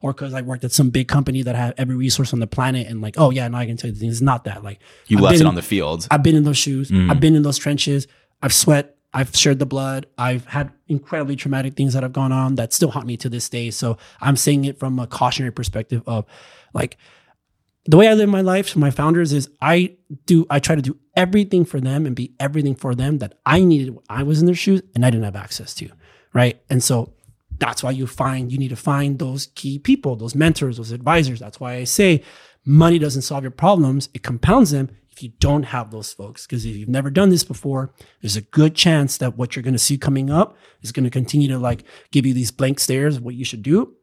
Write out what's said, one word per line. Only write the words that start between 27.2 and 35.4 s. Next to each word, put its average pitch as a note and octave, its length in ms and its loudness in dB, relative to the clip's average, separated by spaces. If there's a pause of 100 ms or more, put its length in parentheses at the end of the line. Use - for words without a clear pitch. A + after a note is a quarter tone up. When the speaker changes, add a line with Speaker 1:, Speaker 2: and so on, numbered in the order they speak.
Speaker 1:
that's A#2+ 240 -4
why B2+ 80 -4
you C3 160 -6
find, B2+ 460 -4
you C3+ 60 -4
need C3+ 100 -2
to A#2+ 80 -8
find C#3+ 420 -2
those C3 380 -8
key C#3 240 -8
people, D3 340 0
those A2+ 220 -8
mentors, D3+ 400 0
those A2+ 160 -12
advisors. B2+ 480 0
That's G#2+ 180 -18
why B2 160 -10
I B2 80 -10
say E3+ 400 2 (420)
money E3 360 6
doesn't C3+ 220 -2
solve C#3 200 -6
your C3 80 -10
problems. D3 640 2
It - 80 -12
compounds D#3+ 480 4
them C3+ 180 -2 (220)
if - 100 -20
you A#2 200 -14